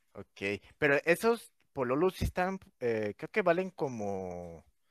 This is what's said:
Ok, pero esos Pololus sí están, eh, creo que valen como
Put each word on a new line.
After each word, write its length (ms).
Ok, 480
pero 180
esos 480
Pololus 420
sí 100
están, 340
eh, 360
creo 140
que 140
valen 260
como 960